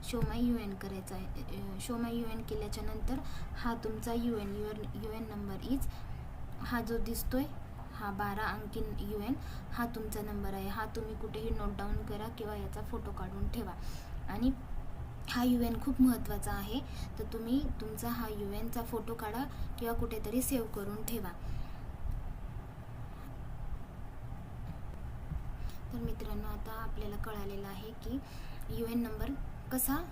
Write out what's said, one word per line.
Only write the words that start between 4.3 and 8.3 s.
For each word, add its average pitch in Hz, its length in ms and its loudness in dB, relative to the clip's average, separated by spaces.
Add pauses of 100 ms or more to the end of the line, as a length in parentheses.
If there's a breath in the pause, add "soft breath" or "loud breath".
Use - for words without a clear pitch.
एन, 202 280 -2
your 214 400 -4
यू 214 60 -2
एन 226 200 -2
number 202 400 -2
is, 269 160 4 (760 loud breath)
हा 240 200 2
जो 233 160 2
दिसतोय 226 460 4 (500)
हा 202 180 -2
बारा 208 360 2